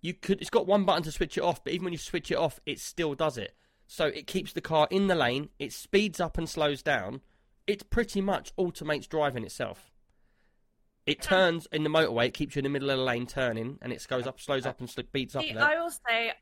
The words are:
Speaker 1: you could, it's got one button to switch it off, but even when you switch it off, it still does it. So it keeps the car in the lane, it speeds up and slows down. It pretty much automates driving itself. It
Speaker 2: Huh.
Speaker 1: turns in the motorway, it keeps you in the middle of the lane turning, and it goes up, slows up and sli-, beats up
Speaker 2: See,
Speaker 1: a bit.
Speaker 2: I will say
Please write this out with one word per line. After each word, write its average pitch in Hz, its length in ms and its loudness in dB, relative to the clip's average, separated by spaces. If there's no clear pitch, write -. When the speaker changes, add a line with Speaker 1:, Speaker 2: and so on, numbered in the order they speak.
Speaker 1:
you 175 140 -4
could, - 260 0
it's - 100 -8
got 220 160 4
one 202 180 4
button 175 180 4
to 156 100 -6
switch - 240 -2
it 147 60 0
off, 170 200 0
but 135 120 -4
even 180 100 -4
when 180 80 -4
you 160 60 -6
switch - 320 -6
it 120 60 2
off, 147 280 -2
it 147 160 -6
still 156 340 -2
does 147 240 0
it. 101 160 -10
So - 200 0
it 147 200 -4
keeps - 260 -4
the 170 80 -4
car 156 300 4
in 196 180 4
the 185 60 4
lane, 139 440 2
it 143 140 -8
speeds 196 480 2
up 170 180 -2
and 165 100 -2
slows 147 340 0
down. 123 380 0
It 202 240 -2
pretty 226 300 2
much 190 360 -2
automates 156 520 -2
driving 143 360 0
itself. - 480 -8
It 147 180 -2
Speaker 2:
Huh. 196 120 4
Speaker 1:
turns 170 340 4
in 151 140 0
the 156 60 0
motorway, 120 360 4
it 117 80 -2
keeps 147 220 -4
you 143 40 0
in 135 40 -2
the 139 60 -2
middle 139 200 -2
of 131 80 2
the 131 60 0
lane 123 220 0
turning, 123 540 -2
and 123 120 -8
it - 160 -10
goes 127 180 -2
up, 131 140 -10
slows 135 260 -2
up 127 140 -6
and 123 80 -8
sli-, - 240 -10
beats 135 240 -4
up 131 60 -2
Speaker 2:
See, - 80 -4
Speaker 1:
a 110 40 -8
bit. 110 80 0
Speaker 2:
I 302 180 4
will 339 100 -4
say 233 520 -2